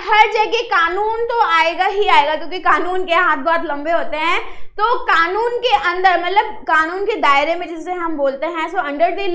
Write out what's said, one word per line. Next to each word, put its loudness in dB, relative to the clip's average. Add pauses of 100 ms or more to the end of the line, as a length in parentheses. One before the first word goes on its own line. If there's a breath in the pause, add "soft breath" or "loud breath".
हर 4
जगह 0
कानून 0
तो 0
आएगा 2
ही 0
आएगा, 4
क्योंकि -6
कानून 0
के 0
हाथ 2
बहुत 0
लंबे -4
होते 0
हैं, -2
तो 0
कानून 0
के 0
अंदर, 2
मतलब 2
कानून -2
के -2
दायरे 2
में -6
जिसे -8
हम -4
बोलते -2
हैं, -4
so -4
under 0
the -4